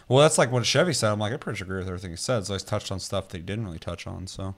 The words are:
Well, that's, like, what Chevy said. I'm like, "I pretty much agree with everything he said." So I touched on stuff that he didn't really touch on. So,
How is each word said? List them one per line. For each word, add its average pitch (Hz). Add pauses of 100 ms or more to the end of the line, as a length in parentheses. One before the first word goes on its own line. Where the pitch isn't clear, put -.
Well, 131
that's, 147
like, 135
what 120
Chevy 160
said. 107
I'm 104
like, 107
"I 151
pretty 120
much 98
agree 95
with 92
everything 90
he 82
said." 110
So 98
I -
touched -
on 95
stuff -
that 92
he 82
didn't 104
really 82
touch -
on. 92
So, 95